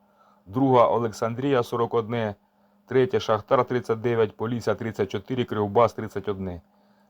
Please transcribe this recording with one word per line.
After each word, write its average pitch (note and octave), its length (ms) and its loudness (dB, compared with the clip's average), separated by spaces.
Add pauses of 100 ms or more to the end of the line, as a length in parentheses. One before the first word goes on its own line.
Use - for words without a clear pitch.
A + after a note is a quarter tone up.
(460)
Друга B2+ 420 4
Олександрія A#2 760 0
сорок A#2 300 -4
одне, A2 420 -2 (520)
третя B2+ 320 2
Шахтар A#2+ 460 2
тридцять A#2 360 -4
дев'ять, A2+ 360 0
Полісся A2 380 -4
тридцять G#2+ 340 -4
чотири, B2 340 -4
Кривбас G#2+ 500 2
тридцять G#2 360 -8
одне. F#2+ 320 -8 (480)